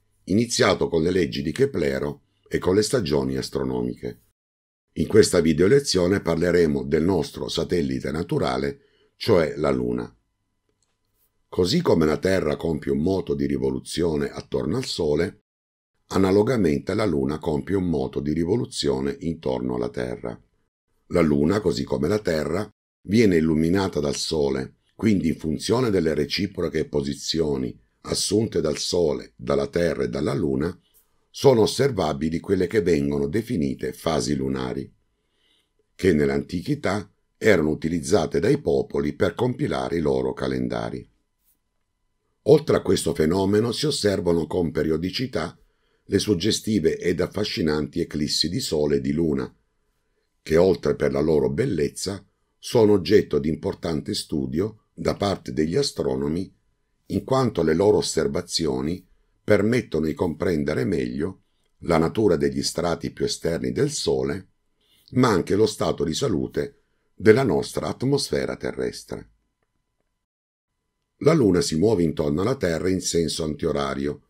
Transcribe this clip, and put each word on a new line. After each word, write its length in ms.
iniziato 600
con 160
le 80
leggi 320
di 80
Keplero 760
e 120
con 180
le 60
stagioni 540
astronomiche. 840
In 160
questa 320
video 260
lezione 540
parleremo 640
del 180
nostro 460
satellite 640
naturale, 680
cioè 400
la 160
Luna. 440
Così 340
come 240
la 120
Terra 360
compie 380
un 100
moto 320
di 120
rivoluzione 840
attorno 460
al 80
Sole, 580
analogamente 840
la 100
Luna 360
compie 340
un 140
moto 320
di 120
rivoluzione 880
intorno 520
alla 160
Terra. 500
La 80
Luna, 400
così 240
come 240
la 120
Terra, 460
viene 340
illuminata 640
dal 160
Sole, 600
quindi 340
in 80
funzione 540
delle 240
reciproche 720
posizioni 920
assunte 580
dal 160
Sole, 580
dalla 300
Terra 380
e 40
dalla 240
Luna, 420
sono 340
osservabili 800
quelle 260
che 140
vengono 460
definite 680
fasi 420
lunari, 560
che 200
nell'antichità 960
erano 320
utilizzate 720
dai 180
popoli 540
per 220
compilare 640
i 20
loro 320
calendari. 760
Oltre 320
a 40
questo 320
fenomeno 600
si 120
osservano 600
con 240
periodicità 880
le 120
suggestive 800
ed 220
affascinanti 800
eclissi 480
di 120
Sole 360
e 60
di 100
Luna, 420
che 140
oltre 400
per 160
la 80
loro 300
bellezza 760
sono 360
oggetto 440
di 100
importante 640
studio 800
da 220
parte 380
degli 240
astronomi, 760
in 180
quanto 380
le 120
loro 240
osservazioni 1080
permettono 600
di 80
comprendere 680
meglio 580
la 140
natura 400
degli 260
strati 500
più 120
esterni 480
del 180
Sole, 580
ma 160
anche 260
lo 120
stato 380
di 100
salute 640
della 300
nostra 440
atmosfera 680
terrestre. 760
La 160
Luna 260
si 160
muove 260
intorno 380
alla 160
Terra 320
in 120
senso 440
antiorario, 840